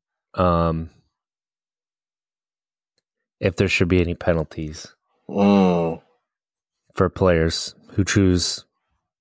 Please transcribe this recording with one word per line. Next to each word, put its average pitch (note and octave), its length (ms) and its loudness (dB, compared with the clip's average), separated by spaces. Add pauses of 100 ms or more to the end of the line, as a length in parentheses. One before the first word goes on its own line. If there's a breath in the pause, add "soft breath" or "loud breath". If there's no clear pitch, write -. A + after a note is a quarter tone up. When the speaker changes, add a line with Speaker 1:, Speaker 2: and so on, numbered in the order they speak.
(360)
Speaker 1:
um, E2+ 560 0 (2500)
if G2 160 -2
there G2+ 100 2
should F2+ 220 0
be F2+ 100 4
any E2+ 160 0
penalties D#2+ 720 -4 (400)
Speaker 2:
Mm. F#2 760 0 (920)
Speaker 1:
for F#2 160 0
players E2+ 640 0 (200)
who G2 100 0
choose F#2 580 0 (580)